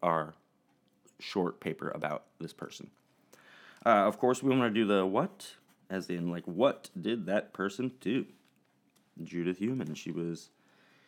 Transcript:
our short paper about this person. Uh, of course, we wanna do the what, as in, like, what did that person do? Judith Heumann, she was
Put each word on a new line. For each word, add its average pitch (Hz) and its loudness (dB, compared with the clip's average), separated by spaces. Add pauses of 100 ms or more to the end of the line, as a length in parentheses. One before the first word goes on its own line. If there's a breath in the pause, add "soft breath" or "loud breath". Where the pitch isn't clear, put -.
our 80 2 (840)
short - -2
paper - -6
about 78 -6 (120)
this 80 -10
person. - -14 (960 loud breath)
Uh, 104 6
of 104 0
course, 127 2
we 135 4
wanna 123 4
do 107 4
the 98 6
what, 113 -2 (360)
as 92 -4
in, 87 -2
like, 87 -6
what 101 0 (100)
did 104 -2
that 98 0
person 120 -2 (100)
do? 120 -2 (1000)
Judith 87 -4
Heumann, 107 -2
she 82 -8
was 85 -6 (580 soft breath)